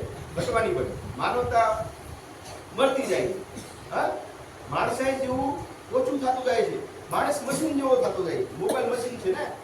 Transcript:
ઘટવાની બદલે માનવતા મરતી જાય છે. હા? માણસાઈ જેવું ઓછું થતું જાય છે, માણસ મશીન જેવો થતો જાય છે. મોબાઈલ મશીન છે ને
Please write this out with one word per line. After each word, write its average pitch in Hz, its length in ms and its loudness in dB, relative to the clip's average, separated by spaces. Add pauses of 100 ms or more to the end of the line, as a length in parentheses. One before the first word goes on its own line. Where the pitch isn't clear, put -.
(360)
ઘટવાની - 380 2
બદલે 127 200 0 (240)
માનવતા 233 520 4 (1040)
મરતી 262 320 4
જાય 127 200 2
છે. - 360 -6 (280)
હા? - 180 2 (600)
માણસાઈ 233 520 0
જેવું 262 320 0 (400)
ઓછું 254 260 2
થતું 254 260 2
જાય 233 180 4
છે, - 140 0 (340)
માણસ 285 360 2
મશીન 285 300 2
જેવો 262 180 6
થતો 202 280 2
જાય 165 140 0
છે. - 220 -2
મોબાઈલ 240 340 2
મશીન 233 300 -4
છે 370 60 0
ને 302 160 0 (180)